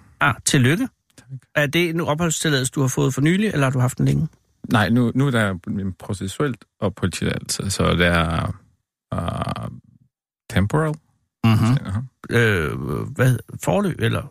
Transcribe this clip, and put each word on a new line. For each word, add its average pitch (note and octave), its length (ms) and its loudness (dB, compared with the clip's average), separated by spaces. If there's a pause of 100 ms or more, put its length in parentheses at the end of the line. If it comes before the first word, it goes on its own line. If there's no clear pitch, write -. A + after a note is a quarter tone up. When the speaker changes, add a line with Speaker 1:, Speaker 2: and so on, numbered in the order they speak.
(200)
Speaker 1:
Ah, D3+ 140 2 (100)
tillykke. D#3 440 2 (300)
Speaker 2:
Tak. - 80 -20 (280)
Speaker 1:
Er D3 120 2
det E3+ 240 0
en E3 100 -2
opholdstilladelse, D3+ 760 0
du D3 60 0
har C3+ 80 2
fået C#3 260 0
for B2+ 60 -2
nylig, F#3 260 2
eller C#3+ 200 2
har C3 40 2
du C3+ 80 0
haft B2 200 0
den C#3 80 2
længe? C#3+ 220 2 (440)
Speaker 2:
Nej, G#2+ 160 4
nu, A#2 260 2
nu C3+ 120 2
er C#3+ 40 2
der A2 240 0 (120)
en G2 320 -4
processuelt G#2+ 680 -6 (160)
opholdstilladelse, - 880 -4
så E2+ 240 2
det E2+ 120 4
er, E2 500 0 (580)
øh, - 560 -6 (800)
temporal. D3+ 440 0 (500)
Speaker 1:
Mhm. A2+ 320 4 (100)
Speaker 2:
Aha. G2 140 -4 (300)
Speaker 1:
Øh, G2+ 420 2 (440)
hvad, B2 200 2 (280)
forløb, G3+ 360 0
eller, A2 300 -2